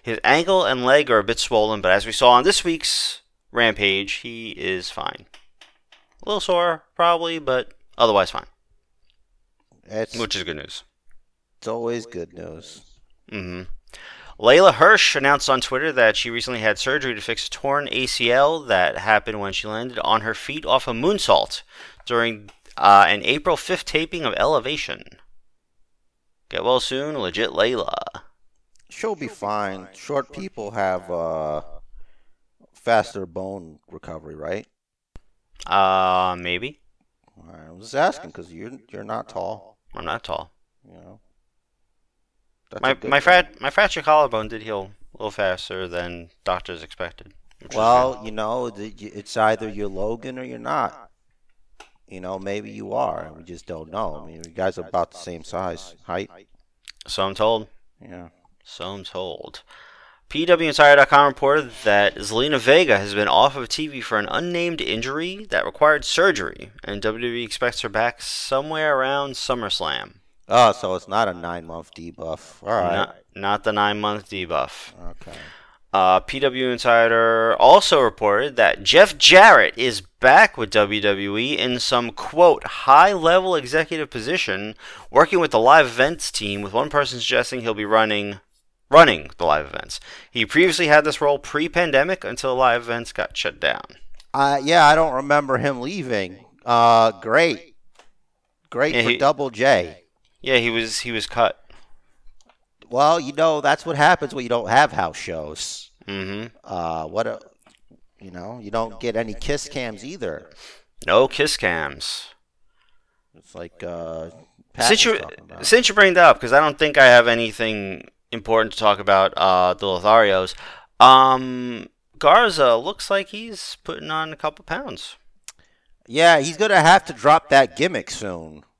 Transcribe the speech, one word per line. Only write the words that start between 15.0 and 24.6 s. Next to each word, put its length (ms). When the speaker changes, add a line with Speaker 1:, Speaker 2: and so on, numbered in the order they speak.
Speaker 1:
announced 340
on 120
Twitter 300
that 240
she 160
recently 300
had 180
surgery 340
to 80
fix 240
a 40
torn 420
A 160
C 240
L 300
that 380
happened 400
when 140
she 140
landed 320
on 220
her 120
feet 320
off 220
a 60
moonsault 680
during, 420
uh, 300
an 160
April 340
fifth 280
taping 380
of 140
Elevation. 680